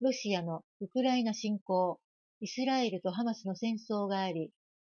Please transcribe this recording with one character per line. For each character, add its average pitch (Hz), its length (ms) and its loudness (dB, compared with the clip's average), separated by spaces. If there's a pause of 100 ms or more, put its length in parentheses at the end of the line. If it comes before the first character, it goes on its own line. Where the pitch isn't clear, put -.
ロ 262 100 4
シ 208 240 0
ア 175 60 2
の 165 240 -4 (160)
ウ 196 80 -6
ク 254 140 0
ラ 254 120 4
イ 247 80 2
ナ 220 100 2
侵 214 260 -2
攻、 185 420 0 (400)
イ 214 60 -6
ス 254 180 -2
ラ 262 160 2
エ 233 80 2
ル 180 120 -4
と 185 100 0
ハ 202 120 0
マ 233 100 0
ス 226 120 -10
の 190 100 -2
戦 226 220 -2
争 208 300 -2
が 196 120 0
あ 190 100 0
り、 165 220 -4 (300)